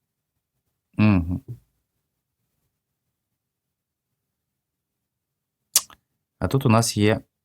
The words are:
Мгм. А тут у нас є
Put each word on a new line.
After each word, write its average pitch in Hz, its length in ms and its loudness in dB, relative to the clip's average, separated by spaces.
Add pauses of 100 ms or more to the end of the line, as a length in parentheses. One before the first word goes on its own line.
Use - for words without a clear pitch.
(960)
Мгм. 90 440 2 (4000)
А 92 80 -4
тут 135 180 -4
у 123 40 2
нас 113 280 0
є 107 240 0 (240)